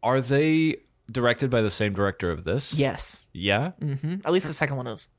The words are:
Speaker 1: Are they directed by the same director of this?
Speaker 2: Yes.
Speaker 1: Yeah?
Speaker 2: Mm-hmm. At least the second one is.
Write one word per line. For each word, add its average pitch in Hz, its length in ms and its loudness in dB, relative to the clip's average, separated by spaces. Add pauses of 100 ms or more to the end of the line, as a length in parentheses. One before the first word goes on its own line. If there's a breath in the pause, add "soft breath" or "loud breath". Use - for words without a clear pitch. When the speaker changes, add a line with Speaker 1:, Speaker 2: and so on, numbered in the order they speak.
Speaker 1:
Are - 200 2
they 156 540 2 (360)
directed 120 380 2
by 120 100 4
the 107 100 2
same 104 220 0
director 98 380 0
of 82 140 -4
this? 120 280 -2
Speaker 2:
Yes. - 640 -2
Speaker 1:
Yeah? 104 460 0
Speaker 2:
Mm-hmm. 151 440 -4
At 160 80 0
least 185 140 2
the - 80 -4
second 143 240 -2
one 123 80 -8
is. 113 220 -10 (100)